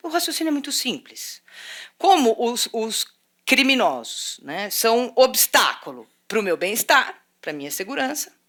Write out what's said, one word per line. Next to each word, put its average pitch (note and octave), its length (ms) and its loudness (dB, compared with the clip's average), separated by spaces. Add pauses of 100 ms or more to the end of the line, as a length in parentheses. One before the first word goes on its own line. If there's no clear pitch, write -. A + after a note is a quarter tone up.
O E4+ 60 -10
raciocínio D#4+ 420 -2
é - 20 2
muito C#4+ 200 -4
simples. - 680 -8 (560)
Como D#4+ 420 4
os, A#3 320 -2
os A3 360 -4 (380)
criminosos, A#3+ 960 0
né, F3+ 280 -8
são A#3 460 2
obstáculo F#3+ 920 0 (200)
pro F#3 140 4
meu F3+ 140 0
bem-estar, G#3+ 680 2 (180)
pra - 120 -8
minha C#3+ 200 -10
segurança C4+ 600 -4 (160)